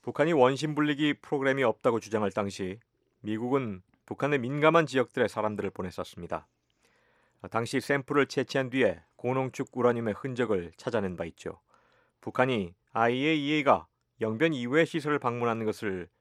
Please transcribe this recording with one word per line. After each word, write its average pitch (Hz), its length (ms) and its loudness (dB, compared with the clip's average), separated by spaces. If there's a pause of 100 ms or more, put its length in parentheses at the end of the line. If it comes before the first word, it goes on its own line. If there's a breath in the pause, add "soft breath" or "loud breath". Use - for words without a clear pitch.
북한이 147 300 0
원심 139 420 4
불리기 147 400 0
프로그램이 135 500 -2
없다고 117 340 2
주장할 104 320 -2
당시 98 480 -6 (420)
미국은 110 640 -4 (240)
북한의 139 320 -2
민감한 147 480 4
지역들의 123 420 0
사람들을 104 420 -2
보냈었습니다. 85 760 -10 (1040)
당시 117 300 -2
샘플을 143 460 0
채취한 131 440 -2
뒤에 110 320 2 (140)
고농축 131 600 -4
우라늄의 117 380 2
흔적을 110 640 -2
찾아낸 101 400 -2
바 85 80 -6
있죠. - 360 -12 (600)
북한이 117 540 0 (180)
아이이에이가 139 920 2 (340)
영변 113 340 0
이외 131 300 2
시설을 147 340 -2
방문하는 117 480 -2
것을 95 420 -4 (120)